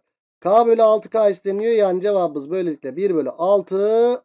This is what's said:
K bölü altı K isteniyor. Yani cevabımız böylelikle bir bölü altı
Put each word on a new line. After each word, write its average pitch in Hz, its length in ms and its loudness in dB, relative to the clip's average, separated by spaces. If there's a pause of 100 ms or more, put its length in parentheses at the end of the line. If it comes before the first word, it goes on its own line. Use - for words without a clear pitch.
(400)
K 220 260 4
bölü 226 160 2
altı 214 280 2
K 214 200 2
isteniyor. 202 420 -4
Yani 190 280 0
cevabımız 170 500 -2
böylelikle 160 460 -6
bir 190 180 -2
bölü 131 160 -2
altı 208 960 0